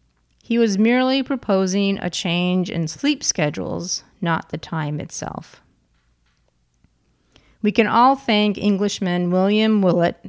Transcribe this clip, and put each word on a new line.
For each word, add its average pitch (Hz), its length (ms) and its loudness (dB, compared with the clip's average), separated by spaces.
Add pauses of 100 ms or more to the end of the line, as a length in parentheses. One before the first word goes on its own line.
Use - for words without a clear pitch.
(440)
He 233 140 -2
was 220 200 2
merely 254 460 2
proposing 196 760 0
a 180 100 -6
change 180 600 -2
in 165 180 -4
sleep 285 340 -4
schedules, 170 840 -4 (160)
not 170 260 -2
the - 100 -10
time 151 440 -6
itself. - 600 -12 (2000)
We 208 120 2
can 220 120 4
all 240 300 4
thank 208 420 0
Englishman 185 720 -2
William 208 520 2
Willett 175 340 2 (140)